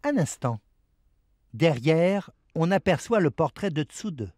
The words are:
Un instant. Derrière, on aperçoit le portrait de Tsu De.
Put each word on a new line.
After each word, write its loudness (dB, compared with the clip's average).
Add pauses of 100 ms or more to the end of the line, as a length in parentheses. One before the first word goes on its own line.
Un 0
instant. -2 (920)
Derrière, 2 (260)
on 0
aperçoit 0
le 4
portrait -2
de -4
Tsu -10
De. -10